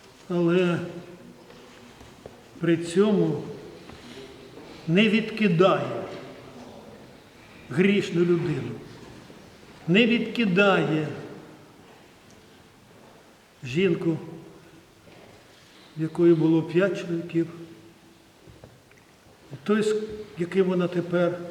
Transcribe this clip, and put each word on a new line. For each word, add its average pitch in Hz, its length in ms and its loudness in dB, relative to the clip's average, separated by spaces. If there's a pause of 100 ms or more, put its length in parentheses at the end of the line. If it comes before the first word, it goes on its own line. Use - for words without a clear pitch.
(300)
але 175 500 2 (1800)
при 165 160 2
цьому 180 680 2 (1500)
не 196 200 4
відкидає 214 960 2 (1700)
грішну 185 500 2
людину, 147 500 0 (1160)
не 214 180 6
відкидає 185 1040 2 (2500)
жінку, 165 540 0 (1800)
в 156 60 -6
якої 170 320 4
було 160 280 4
п'ять 175 380 0
чоловіків, 165 460 -4 (2000)
і 135 120 -12
той, 214 180 2
з 214 140 0 (420)
яким 175 280 0
вона 180 220 2
тепер, 175 500 0 (120)